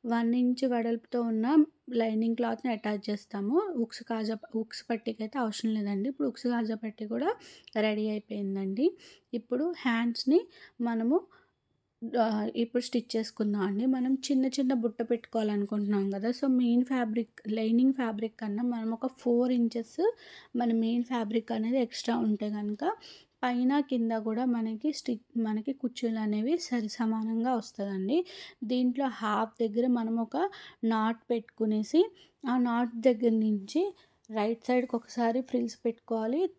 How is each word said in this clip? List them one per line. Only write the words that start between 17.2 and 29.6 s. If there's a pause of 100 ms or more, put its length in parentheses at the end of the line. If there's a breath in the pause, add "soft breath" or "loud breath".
లైనింగ్
ఫ్యాబ్రిక్
కన్నా (100)
మనం
ఒక (140)
ఫోర్
ఇంచెస్ (640 loud breath)
మన (140)
మెయిన్
ఫ్యాబ్రిక్
అనేది
ఎక్స్ట్రా
ఉంటే
కనుక (640 loud breath)
పైన (140)
కింద (160)
కూడా (120)
మనకి
స్టిచ్, (220)
మనకి
కుచ్చులు
అనేవి (140)
సరి
సమానంగా
వస్తుందండి. (540 loud breath)
దీంట్లో (140)
హాఫ్